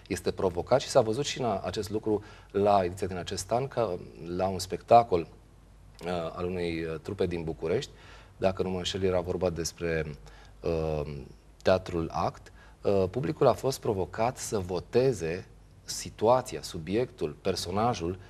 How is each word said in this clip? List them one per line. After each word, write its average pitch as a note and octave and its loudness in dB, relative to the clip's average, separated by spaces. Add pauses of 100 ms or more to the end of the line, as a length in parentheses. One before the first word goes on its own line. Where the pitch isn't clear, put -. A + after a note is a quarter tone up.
este F#2+ -2
provocat F#2 2
și - -8
s-a - 6
văzut A2 0
și - -6
în C3 -2
a-, G#2 -2
acest F#2 -6
lucru G#2+ -2 (280)
la G2+ 4
ediția F#2 -4
din F#2 -6
acest F2 -6
an, B2+ 0
că G#2+ -2 (380)
la F#2 0
un F#2+ -2
spectacol, F2+ 6 (760)
uh, E2+ -6 (260)
al F2+ -4
unei, F2 -2
uh, D#2+ -6
trupe G2+ -2
din E2+ -2
București, E2 -4 (460)
dacă F#2+ 2
nu F#2 -2
mă F#2 -2
înșel, F#2 -4
era F#2 2
vorba F2+ 0
despre, D#2+ -4 (460)
uh, D#2 -2 (460)
teatrul F#2 2
Act, G2 -4 (300)
uh, G2 2
publicul D#3 2
a A2+ 8
fost C3+ -2
provocat A2 -2
să - -4
voteze F#2 0 (360)
situația, G#2+ 0
subiectul, E2+ -2
personajul F#2+ -2 (100)